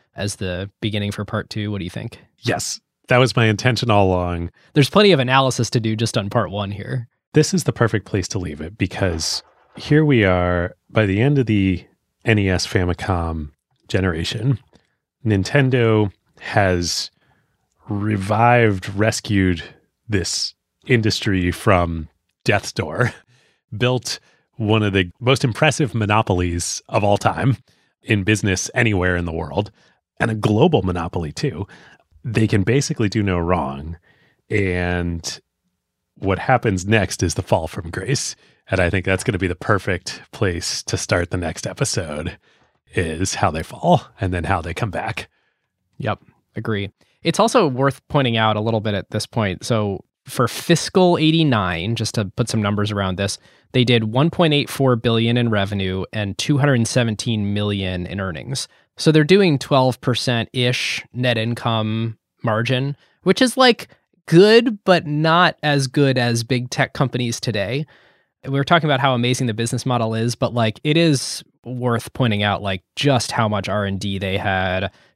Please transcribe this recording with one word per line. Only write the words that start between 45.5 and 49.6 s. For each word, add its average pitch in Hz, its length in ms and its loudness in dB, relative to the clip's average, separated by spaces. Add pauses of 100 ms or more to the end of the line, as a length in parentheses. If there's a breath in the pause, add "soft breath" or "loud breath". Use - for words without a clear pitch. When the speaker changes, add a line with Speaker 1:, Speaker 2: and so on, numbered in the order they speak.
Speaker 1:
Yep, 107 220 -6 (360)
agree. 107 340 -4 (320)
It's 165 180 0
also 220 260 4
worth 131 420 -2
pointing 127 280 0
out 110 200 2
a 107 40 -2
little 110 200 0
bit 104 140 -2
at 92 160 -6
this - 160 -4
point. 101 380 -2